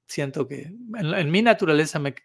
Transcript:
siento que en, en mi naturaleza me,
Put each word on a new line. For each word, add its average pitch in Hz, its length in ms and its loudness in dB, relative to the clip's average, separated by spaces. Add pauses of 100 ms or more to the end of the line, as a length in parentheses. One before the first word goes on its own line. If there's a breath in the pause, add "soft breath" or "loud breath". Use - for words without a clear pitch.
siento 139 440 -4
que 139 140 -10
en, 214 500 -6
en 156 180 0
mi 190 100 4
naturaleza 160 560 4
me, 143 160 -2 (120)